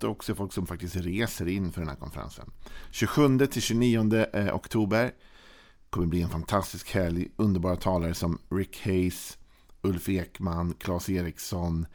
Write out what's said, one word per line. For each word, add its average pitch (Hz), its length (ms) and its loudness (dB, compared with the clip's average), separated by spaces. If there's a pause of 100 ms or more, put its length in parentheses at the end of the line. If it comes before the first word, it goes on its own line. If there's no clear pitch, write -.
också 110 320 -2
folk 98 180 -6
som 92 140 -2
faktiskt 85 300 -6
reser 90 520 -2
in 92 240 0
för - 80 -6
den 80 80 -4
här 69 80 -8
konferensen. - 560 -12 (380)
Tjugosjunde 135 560 6
till 127 160 0
tjugonionde, 113 600 4
eh, - 300 -2
oktober 110 580 2 (760)
kommer 87 160 0
bli 85 160 2
en 85 60 0
fantastisk 90 680 -4
helg. 87 420 0
Underbara 92 400 2
talare 85 380 0
som 85 240 -2 (120)
Rick 95 340 -4
Hayes, 92 540 0 (440)
Ulf 92 260 -2
Ekman, 87 680 0
Claes 90 320 -2
Eriksson, 87 840 -2